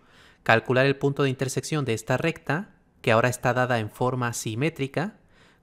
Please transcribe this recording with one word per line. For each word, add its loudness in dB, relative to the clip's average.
Calcular 4
el 2
punto 0
de 2
intersección -4
de 0
esta -2
recta, -4
que 2
ahora 4
está 0
dada 2
en -4
forma -2
simétrica, -4